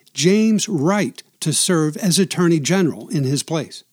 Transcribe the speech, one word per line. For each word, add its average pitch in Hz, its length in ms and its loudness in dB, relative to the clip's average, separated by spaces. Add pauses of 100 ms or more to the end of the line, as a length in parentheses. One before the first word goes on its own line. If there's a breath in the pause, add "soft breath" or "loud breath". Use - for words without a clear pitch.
(140)
James 208 540 2
Wright 190 520 0 (200)
to 156 120 -2
serve 156 440 0
as 180 240 2
Attorney 170 400 2
General 139 480 -2
in 147 160 -2
his 131 180 -2
place. 156 400 -8 (100)